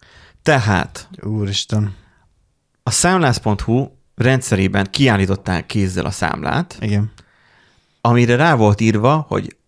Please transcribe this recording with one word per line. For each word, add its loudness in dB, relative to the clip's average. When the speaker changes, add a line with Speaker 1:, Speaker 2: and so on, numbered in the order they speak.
Speaker 1:
Tehát 0
Speaker 2:
Úristen. -4
Speaker 1:
a -6
számlász 2
pont -2
hu 0
rendszerében 0
kiállították 0
kézzel -4
a -4
számlát, -6
Speaker 2:
Igen. -2
Speaker 1:
amire 4
rá 2
volt 4
írva, 2
hogy -6